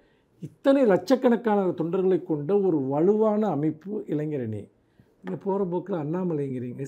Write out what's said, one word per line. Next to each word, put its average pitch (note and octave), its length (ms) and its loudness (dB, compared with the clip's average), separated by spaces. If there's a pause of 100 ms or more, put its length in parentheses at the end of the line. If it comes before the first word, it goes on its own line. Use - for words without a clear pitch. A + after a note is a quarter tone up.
(400)
இத்தனை C4+ 460 2
லட்சக்கணக்கான A3 800 2
தொண்டர்களை F3 560 0
கொண்ட D#3 360 0
ஒரு E3 280 2
வலுவான G#3+ 600 2
அமைப்பு D#3 600 -4
இளைஞரணி. C#3+ 640 -4 (540)
இங்க F#3 200 -8
போற G3 200 -2
போக்குல F3 280 -4
அண்ணாமலைங்கிறீங்க, C#3+ 960 -4